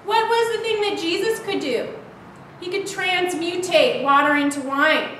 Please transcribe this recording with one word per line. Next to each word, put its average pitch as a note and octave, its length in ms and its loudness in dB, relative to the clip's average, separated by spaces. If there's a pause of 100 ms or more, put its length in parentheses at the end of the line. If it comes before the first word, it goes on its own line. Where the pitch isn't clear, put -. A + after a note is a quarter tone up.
What A4 240 2
was A4+ 280 2
the G#4 60 -6
thing G#4+ 200 -2
that G4+ 160 -2
Jesus G4 420 -2
could G4 200 -4
do? A#3+ 360 -4 (640)
He F4+ 100 -8
could G4 160 -4
transmutate F4+ 1160 0
water C#4+ 340 4
into C#4+ 240 0
wine. C#4 600 0